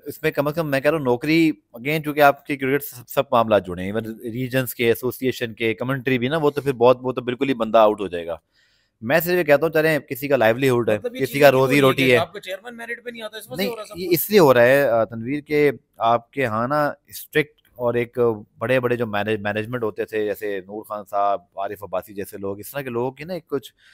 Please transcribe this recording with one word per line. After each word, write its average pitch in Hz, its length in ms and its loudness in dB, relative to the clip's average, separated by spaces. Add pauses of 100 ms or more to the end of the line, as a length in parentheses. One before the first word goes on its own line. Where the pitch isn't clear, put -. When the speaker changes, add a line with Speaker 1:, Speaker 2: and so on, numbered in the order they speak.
Speaker 1:
इसमें 156 240 -6
कम 143 180 -2
से 147 40 -6
कम 160 120 -4
मैं 139 160 -2
कह 147 80 2
रहा 160 80 0
हूँ 147 60 -6
नौकरी, 151 500 2 (260)
again, 147 240 -4
चूंकि 147 160 -4
आपके 143 360 2
क्रिकेट 135 260 -2
से - 140 -16
सब, 117 100 -20
सब - 260 -2
मामला 113 260 4
जुड़े 90 240 -4
हैं, 98 100 -6
even 110 140 -6
रीजन्स 120 680 -6
के, 123 120 -4
एसोसिएशन 120 640 -2
के, 113 280 -4
कमेंट्री 127 440 -2
भी 120 100 -2
ना, 156 80 -2
वो 147 140 2
तो 139 120 -4
फिर 139 100 -2
बहुत, 123 300 4
वो 127 100 -4
तो 123 100 -6
बिल्कुल 123 260 -2
ही 135 60 0
बंदा 113 280 4
आउट 107 180 4
हो 95 80 -4
जाएगा। 85 320 -8 (600)
मैं 135 180 0
सिर्फ 180 160 -2
ये 180 80 0
कहता 147 220 4
हूँ, 165 80 -4
चलें, 156 260 2
किसी 135 280 -8
का 139 80 4
लाइवलीहुड 120 540 2
है, 107 60 2
Speaker 2:
मतलब 117 180 -8
ये 135 60 -10
Speaker 1:
किसी 127 120 -2
Speaker 2:
चीज़ें 143 140 6
Speaker 1:
का 139 40 10
Speaker 2:
क्यों 131 100 4
हो 135 60 4
Speaker 1:
रोजी 131 60 0
Speaker 2:
रही 143 60 4
है 139 40 4
Speaker 1:
रोटी 131 220 4
Speaker 2:
कि 131 60 4
Speaker 1:
है। 123 60 6
Speaker 2:
आपका - 240 -2
चेयरमैन 196 340 -14
मेरिट 233 300 -12
पे 247 60 -12
नहीं 233 120 -16
आता, 220 160 -14
इस 202 80 -18
वजह - 100 -14
से 175 60 -4
Speaker 1:
नहीं, 202 60 -2
Speaker 2:
हो 233 60 -6
रहा 214 80 -12
है - 60 -16
सब - 100 -18
Speaker 1:
ये 185 80 -6
Speaker 2:
कुछ? 175 80 2
Speaker 1:
इसलिए 202 260 4
हो 143 120 8
रहा 120 120 6
है, 135 240 4
अ, 113 160 2
तनवीर, 117 360 -6
के 147 380 0 (220)
आपके 117 400 0
यहाँ 117 280 -2
ना 147 260 -2 (160)
स्ट्रिक्ट - 440 -6 (240)
और 120 200 -2
एक 120 140 -4 (460)
बड़े-बड़े 123 380 0
जो 117 100 -4
मैनेज-, 104 360 -4
मैनेजमेंट 107 420 -6
होते 107 200 -6
थे, 107 200 -4
जैसे 101 360 -6
नूर 101 220 -14
खान 104 220 -12
साहब, 101 420 -2 (140)
आरिफ 101 220 -8
अब्बासी 92 320 -8
जैसे 98 240 -12
लोग, 98 220 -8
इस - 120 -18
तरह 143 100 -8
के 131 80 -10
लोगों 120 200 -4
की 135 140 -14
ना 180 100 -10
एक 165 160 -12
कुछ 139 220 -8 (220)